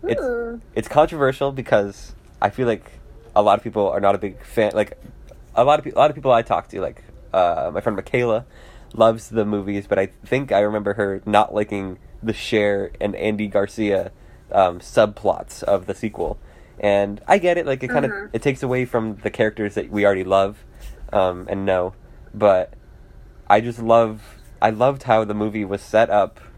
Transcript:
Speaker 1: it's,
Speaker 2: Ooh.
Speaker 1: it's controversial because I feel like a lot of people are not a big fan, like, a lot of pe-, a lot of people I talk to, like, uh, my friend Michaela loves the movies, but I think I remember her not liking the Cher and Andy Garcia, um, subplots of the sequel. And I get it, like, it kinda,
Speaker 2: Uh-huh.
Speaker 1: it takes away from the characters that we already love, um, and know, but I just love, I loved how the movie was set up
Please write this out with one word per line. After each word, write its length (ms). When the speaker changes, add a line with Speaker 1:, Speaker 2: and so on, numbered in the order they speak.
Speaker 1:
it's, 140
Speaker 2:
Ooh. 400
Speaker 1:
it's 140
controversial 640
because 600
I 80
feel 160
like 240
a 80
lot 160
of 60
people 240
are 120
not 160
a 20
big 260
fan, 300
like, 240
a 100
lot 140
of 60
pe-, 80
a 20
lot 160
of 60
people 160
I 100
talk 280
to, 100
like, 240
uh, 400
my 80
friend 160
Michaela 480
loves 360
the 180
movies, 400
but 140
I 60
think 260
I 80
remember 340
her 300
not 300
liking 440
the 100
Cher 580
and 140
Andy 320
Garcia, 640
um, 300
subplots 840
of 240
the 80
sequel. 440
And 480
I 100
get 180
it, 100
like, 180
it 40
kinda, 200
Speaker 2:
Uh-huh. 240
Speaker 1:
it 100
takes 220
away 200
from 380
the 80
characters 460
that 140
we 140
already 200
love, 400
um, 360
and 160
know, 300
but 380
I 120
just 200
love, 580
I 80
loved 340
how 200
the 100
movie 300
was 180
set 280
up 300